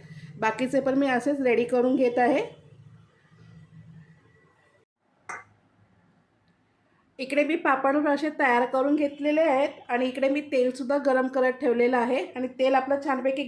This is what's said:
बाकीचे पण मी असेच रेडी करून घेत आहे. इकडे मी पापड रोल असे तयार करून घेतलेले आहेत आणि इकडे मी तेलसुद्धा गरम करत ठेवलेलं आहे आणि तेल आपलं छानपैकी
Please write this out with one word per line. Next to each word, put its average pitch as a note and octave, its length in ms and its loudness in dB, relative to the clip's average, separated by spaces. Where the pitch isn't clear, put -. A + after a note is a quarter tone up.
बाकीचे B3 400 0
पण C4 140 0
मी C#4 140 2
असेच C4+ 340 0
रेडी A#3+ 220 2
करून B3 320 2
घेत B3 220 2
आहे. C4+ 260 2
इकडे C#4 260 0
मी D#4 120 0
पापड C#4 400 0
रोल D4+ 100 0
असे D4 320 0
तयार B3 280 2
करून C4+ 300 2
घेतलेले D4 440 0
आहेत C#4 480 0
आणि B3+ 180 0
इकडे C4 220 -2
मी D4 120 0
तेलसुद्धा B3+ 540 0
गरम C4 220 2
करत B3+ 320 0
ठेवलेलं A#3+ 360 2
आहे B3+ 300 0
आणि B3+ 220 -8
तेल C4 160 2
आपलं C#4 300 0
छानपैकी C4+ 440 -2